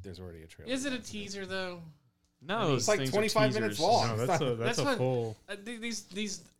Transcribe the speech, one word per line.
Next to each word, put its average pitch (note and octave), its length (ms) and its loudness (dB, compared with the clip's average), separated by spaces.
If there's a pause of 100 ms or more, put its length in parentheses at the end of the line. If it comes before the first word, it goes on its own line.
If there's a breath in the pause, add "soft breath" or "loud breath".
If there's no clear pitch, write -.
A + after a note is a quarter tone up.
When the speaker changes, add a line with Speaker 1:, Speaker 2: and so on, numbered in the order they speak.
Speaker 1:
there's F2+ 180 -12
already E2+ 220 -14
a D#2+ 40 -18
trailer. - 260 -12
Speaker 2:
Is C4 140 -4
it C4+ 80 -4
a B3+ 60 -6
teaser, G3+ 440 -10
though? F#3 380 -6 (580)
Speaker 3:
No, E3+ 160 -4
Speaker 2:
I A#3 60 0
mean, F3+ 80 4
Speaker 3:
those C3 80 4
Speaker 1:
It's, A#2+ 100 0
like, G#3+ 120 6
Speaker 3:
things C3 100 0
are - 20 -2
Speaker 1:
twenty-five G#3+ 380 4
Speaker 3:
teasers. G#3+ 100 2
Speaker 1:
minutes F3 200 0
long. F#3 360 6
Speaker 4:
No, A#2 100 2
that's D3 140 4
a, B2+ 160 2
that's A2+ 200 0
Speaker 2:
That's - 20 0
Speaker 4:
a - 60 2
Speaker 2:
what C4+ 120 2
Speaker 4:
full B2 400 0 (140)
Speaker 2:
Uh, G3+ 120 -8
th-, A3+ 200 -10
these, A#3 220 -4
these, G3+ 400 -6 (140)